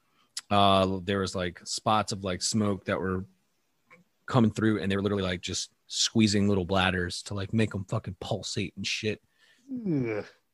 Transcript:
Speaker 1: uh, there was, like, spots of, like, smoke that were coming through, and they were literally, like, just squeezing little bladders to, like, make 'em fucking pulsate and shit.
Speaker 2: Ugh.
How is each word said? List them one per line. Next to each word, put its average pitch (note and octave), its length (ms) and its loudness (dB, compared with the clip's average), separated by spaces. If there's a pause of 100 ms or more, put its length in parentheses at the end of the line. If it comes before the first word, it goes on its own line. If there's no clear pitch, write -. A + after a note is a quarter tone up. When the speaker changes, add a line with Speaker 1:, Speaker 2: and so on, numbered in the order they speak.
(500)
Speaker 1:
uh, F#2+ 540 6
there G2+ 160 0
was, F#2+ 160 -2
like, F2+ 300 -4
spots G#2+ 460 0
of, F#2+ 120 -6
like, F#2 180 -4
smoke G#2 440 0
that F#2+ 140 0
were F#2+ 260 -2 (1000)
coming A2+ 260 4
through, G#2+ 280 0
and G2 120 -2
they F#2+ 40 2
were G2 60 0
literally, G2 220 0
like, F#2 180 -2
just - 300 -6 (160)
squeezing G#2 600 2
little G2 180 2
bladders F#2 580 0
to, - 100 -12
like, G2 180 -6
make A2 240 0
'em G2+ 100 -4
fucking A2 360 -6
pulsate - 560 -6
and G2 100 -6
shit. - 340 -4 (640)
Speaker 2:
Ugh. A#2+ 380 -2 (300)